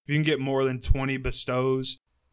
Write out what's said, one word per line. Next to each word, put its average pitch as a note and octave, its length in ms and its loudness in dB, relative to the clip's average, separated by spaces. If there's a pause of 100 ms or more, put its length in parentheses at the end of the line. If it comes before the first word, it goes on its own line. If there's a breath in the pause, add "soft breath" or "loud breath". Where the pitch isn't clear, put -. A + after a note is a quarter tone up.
If C#3+ 60 -4
you D3 40 2
can D#3 80 2
get D3+ 160 2
more C3+ 240 0
than B2+ 160 -2
twenty C3+ 360 2
bestows C3 800 -2 (340)